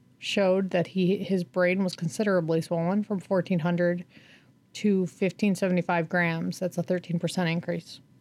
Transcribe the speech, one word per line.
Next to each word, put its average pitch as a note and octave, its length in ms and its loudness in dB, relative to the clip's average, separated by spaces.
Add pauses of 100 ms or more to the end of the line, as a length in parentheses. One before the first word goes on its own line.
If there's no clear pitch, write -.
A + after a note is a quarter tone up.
(200)
showed F#3+ 520 0
that E3+ 160 0
he, F#3 360 0
his F#3 220 -2
brain F#3 400 2
was F3+ 100 -4
considerably E3 640 0
swollen F3 420 0
from G3+ 180 -4
fourteen F#3 380 0
hundred F3 440 0 (680)
to F#3+ 340 2
fifteen F#3+ 480 0
seventy-five F3 540 0
grams. E3+ 500 -2
That's - 180 -4
a E3+ 60 -2
thirteen F3 360 -2
percent F3 280 -2
increase. E3+ 540 -4 (200)